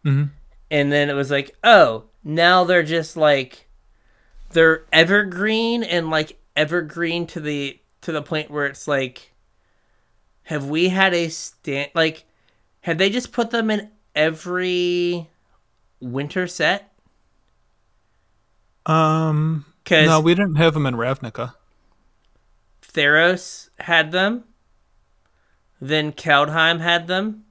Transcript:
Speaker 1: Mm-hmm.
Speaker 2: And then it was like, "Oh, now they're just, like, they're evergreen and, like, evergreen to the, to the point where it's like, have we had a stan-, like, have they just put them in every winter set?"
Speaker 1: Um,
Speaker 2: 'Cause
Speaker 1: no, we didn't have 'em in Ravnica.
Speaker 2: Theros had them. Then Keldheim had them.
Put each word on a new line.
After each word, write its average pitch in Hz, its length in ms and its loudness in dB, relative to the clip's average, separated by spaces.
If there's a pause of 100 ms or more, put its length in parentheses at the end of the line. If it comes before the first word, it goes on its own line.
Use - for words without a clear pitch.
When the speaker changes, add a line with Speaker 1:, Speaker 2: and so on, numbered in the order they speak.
Speaker 1:
Mm-hmm. 143 200 0 (460)
Speaker 2:
And 143 220 0
then 143 160 2
it 139 60 -4
was 139 160 -4
like, 139 340 -4
"Oh, 156 400 6 (200)
now 175 400 4
they're 175 180 2
just, 156 340 -4
like, 143 520 0 (800)
they're 160 420 4
evergreen 208 920 0
and, 170 260 -4
like, 156 280 -4 (180)
evergreen 165 720 -4
to 170 120 -12
the, 147 380 -8 (240)
to 165 100 -8
the 151 100 -6
point 151 280 -8
where 147 160 -4
it's 135 200 -10
like, 135 460 -4 (1120)
have 143 240 -8
we 165 220 0
had 190 240 2
a 170 140 -2
stan-, 143 680 -8
like, 160 300 -2 (580)
have 165 160 -4
they 190 120 2
just 247 220 -6
put 233 180 -2
them 220 200 -2
in 208 200 -4 (240)
every 175 1120 -2 (720)
winter 143 460 -6
set?" 175 460 -4 (1900)
Speaker 1:
Um, 156 800 0 (200)
Speaker 2:
'Cause 156 220 4
Speaker 1:
no, 160 140 4
we 165 140 4
didn't 180 220 0
have 160 200 2
'em 147 100 0
in 123 80 -2
Ravnica. 120 600 -6 (1300)
Speaker 2:
Theros 160 840 0 (120)
had 160 320 0
them. 208 320 -2 (1400)
Then 151 320 -4
Keldheim 160 680 0
had 170 280 -2
them. 202 420 -4